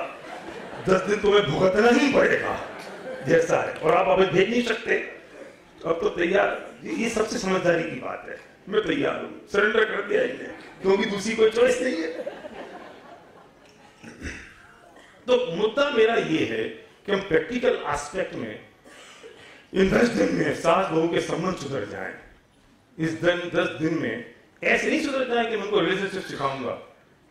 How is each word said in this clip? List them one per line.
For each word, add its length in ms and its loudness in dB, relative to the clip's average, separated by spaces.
दस 120 4
दिन 200 -2
तुम्हें 260 4
भुगतना 420 4
ही 240 6
पड़ेगा 480 2
जैसा 300 4
है, 180 -2
और 200 2
आप 120 4
वापस 180 6
भेज 260 4
नहीं 120 2
सकते। 340 -2
अब 140 0
तो 80 0
तैयार, 640 0
ये, 80 -8
ये 180 -2
सबसे 280 -2
समझदारी 440 2
की 140 -6
बात 320 -10
है। 120 -14
मैं 140 0
तैयार 340 -2
हूँ, 320 -12
सरेंडर 360 2
कर 180 -2
दिया 200 0
इन्हें, 360 -6
क्योंकि 220 2
दूसरी 320 -4
कोई 140 6
चॉइस 320 4
नहीं 140 -2
है। 120 -4
तो 300 2
मुद्दा 340 2
मेरा 240 4
ये 300 2
है 200 -2
कि 60 -2
हम 80 2
प्रैक्टिकल 640 0
एस्पेक्ट 480 -4
में 340 -10
इन 160 4
दस 180 6
दिन 260 2
में 200 0
सास 360 2
बहू 180 2
के 120 0
संबंध 360 -2
सुधर 280 -6
जाएं। 300 -10
इस 120 -2
दिन, 260 0
दस 320 -2
दिन 300 -2
में 360 -6
ऐसे 280 0
नहीं 120 0
सुधर 320 -2
जाएं 160 0
कि 60 -2
मैं 80 -4
उनको 160 0
रिलेशनशिप 420 -2
सिखाऊंगा, 560 -6